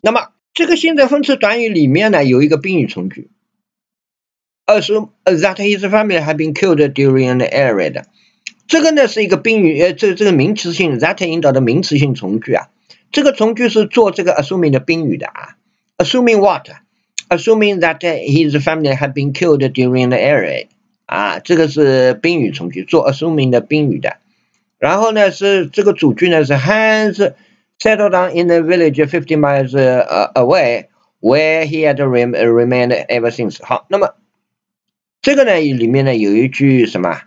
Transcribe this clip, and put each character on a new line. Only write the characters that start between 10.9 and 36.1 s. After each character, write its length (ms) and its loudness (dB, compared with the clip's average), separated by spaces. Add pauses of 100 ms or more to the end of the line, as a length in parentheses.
that 260 -2
引 140 -4
导 100 2
的 100 2
名 220 0
词 160 -2
性 160 0
从 260 -6
句 140 -4
啊， 140 -4 (420)
这 140 0
个 80 4
从 240 -2
句 120 0
是 180 0
做 260 2
这 100 -6
个 120 0
assuming 360 -2
的 80 2
宾 280 -4
语 120 -4
的 80 -10
啊。 300 -18 (420)
Assuming 400 2
what？Assuming 1400 -2
that 180 -2
his 640 0
family 320 -2
had 180 -4
been 200 -4
killed 400 0
during 380 0
the 60 0
air 240 0
raid。 280 -6 (360)
啊， 360 -6
这 160 0
个 120 2
是 460 2
宾 260 -2
语 120 -2
从 180 -10
句， 140 -10
做 280 0
assuming 380 -2
的 100 2
宾 300 -2
语 80 -4
的。 180 -6 (640)
然 200 0
后 140 0
呢， 180 2
是 360 0
这 160 -4
个 100 4
主 220 0
句 160 0
呢 160 2
是 80 0
Hans 800 0 (440)
settled 320 0
down 200 0
in 180 0
the 120 4
village 460 2
fifty 300 -4
miles, 380 0
uh, 580 0
away, 540 0 (340)
where 460 2
he 200 -2
had 100 2
rem-, 360 0
remained 760 0
ever 220 -2
since。 320 -8
好， 280 -6
那 80 0
么 160 -2 (1080)
这 160 2
个 80 4
呢 160 0
里 260 -2
面 200 0
呢 100 0